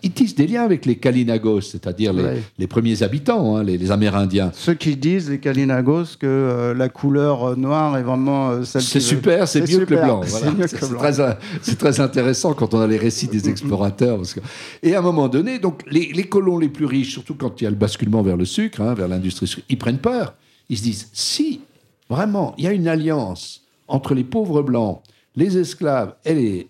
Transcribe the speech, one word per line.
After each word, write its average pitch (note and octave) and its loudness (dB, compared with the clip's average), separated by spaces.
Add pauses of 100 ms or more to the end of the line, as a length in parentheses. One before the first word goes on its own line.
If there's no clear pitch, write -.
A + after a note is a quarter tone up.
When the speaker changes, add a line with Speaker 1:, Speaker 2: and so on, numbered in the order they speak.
Speaker 1:
Ils F#3 0
tissent G#3+ -2
des C#3+ 4
liens A#3 0
avec F#3+ 0
les B2 2
Kalinagos, A2+ 2
c'est-à-dire G2 -4
les, F#2 0
Speaker 2:
Ouais. B2 -2 (160)
Speaker 1:
les - -2
premiers A2+ 0
habitants, C#3+ 0
hein, G#2+ 0
les, F#2 0
les F#2 0
Amérindiens. G2+ 2
Speaker 2:
Ceux E3+ 0
qui D3+ 0
disent, D#3 0
les C#3 -2
Kalinagos, C3+ 2
que, C#3 -2
euh, B2 2
la B2+ 0
couleur, C#3+ 2
euh, B2+ -2
noire D3 0
est B2+ -2
vraiment, C3 0
euh, B2 -2
celle B2+ -2
Speaker 1:
C'est C#3 0
Speaker 2:
que C3 2
Speaker 1:
super, E3+ 4
c'est D#3+ 2
Speaker 2:
c'est F3+ 4
Speaker 1:
mieux F#3 2
que D#3+ 4
le - 6
Speaker 2:
super, D#3+ 4
Speaker 1:
blanc, A2+ 4
Speaker 2:
<laughs> F2+ -2
c'est F#2 -2 (100)
Speaker 1:
voilà. C#3+ 0
Speaker 2:
mieux F3+ 2
Speaker 1:
C'est, - -6
Speaker 2:
que - -8
le C3+ -2
Speaker 1:
c'est B2 -4
Speaker 2:
blanc. A#2+ -4
Speaker 1:
très C#3+ 2
in-, B2+ 2 (260)
c'est - -2
très C#3 2
intéressant C3 2
quand A2+ 0
on A2+ 4
a A2 4
les G#2+ 2
récits A2+ 0
des A2 -2
Speaker 2:
Mm, G2 -2
mm, G2 -2
mm. - 4
Speaker 1:
explorateurs, G#2 0
parce F2+ -8
que, F#2 -8 (420)
et F3 4
à G3 2
un F3+ 0
moment D#3+ 2
donné, F#3+ 0
donc, F3+ -2
les, D3 -4
les F#3 -2
colons F#3 0
les D#3 0
plus D3+ -4
riches, C3+ -2
surtout - -12
quand - -8
il A#2 -2
y - 0
a G#2 0
le G2+ 0
basculement G#2 0
vers F#2 2
le F2+ 0
sucre, G#3+ -2
hein, A#2 0
vers F#2+ -4
l'industrie F#2 -4
sucre, - -8
ils B2+ 0
prennent A#2+ -2
peur. A#3 -2 (340)
Ils A2+ -4
se G2+ -6
disent, G#2+ -4
Si, - -4 (480)
vraiment, G3 -2
il C#3 -4
y - 0
a G3 2
une E3+ 0
alliance D3+ -2 (240)
entre C#3 -2
les B2+ 0
pauvres F3 0
blancs A#2 0 (380)
les F#3 2
esclaves C#3 0 (100)
et D#3+ 0
les, G#2 0